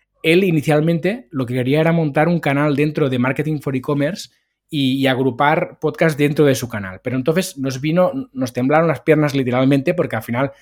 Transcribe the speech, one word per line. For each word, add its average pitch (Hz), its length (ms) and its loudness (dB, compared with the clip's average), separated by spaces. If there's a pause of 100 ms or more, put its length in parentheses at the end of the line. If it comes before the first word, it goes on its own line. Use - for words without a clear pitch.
(240)
él 175 220 4
inicialmente 165 840 0
lo 131 140 -4
que 120 100 -6
quería 131 260 0
era 165 100 2
montar 156 380 0
un 170 100 0
canal 143 380 0
dentro 151 320 0
de 127 100 -2
Marketing 143 400 -2
for 135 160 -6
E-Commerce 143 540 -4 (420)
y, 135 220 0
y 135 120 0
agrupar 135 720 0
podcast 151 380 0
dentro 147 280 2
de 135 100 4
su 120 120 -4
canal. 95 360 -10
Pero 123 140 -4
entonces 160 420 -2
nos 131 220 -6
vino, 165 300 2 (220)
nos 127 200 -6
temblaron 147 340 2
las 147 140 -2
piernas 147 340 2
literalmente, 131 580 2
porque 151 220 -2
al 110 80 -6
final 123 380 -4